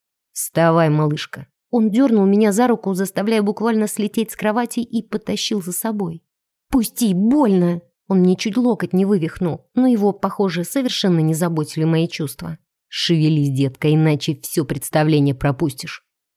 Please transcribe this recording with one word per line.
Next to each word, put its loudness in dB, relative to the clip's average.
"Вставай, 2
малышка!" -2
Он 2
дёрнул 4
меня 4
за 4
руку, 0
заставляя -2
буквально 0
слететь -4
с -16
кровати, -2
и -6
потащил -6
за -10
собой. -6
"Пусти, 0
больно!" 2
Он 2
мне 4
чуть -4
локоть 0
не 2
вывихнул, -2
но 2
его, 2
похоже, -4
совершенно 0
не 2
заботили -2
мои 0
чувства. -10
"Шевелись, 2
детка, 0
иначе 0
всё -4
представление 0
пропустишь". -4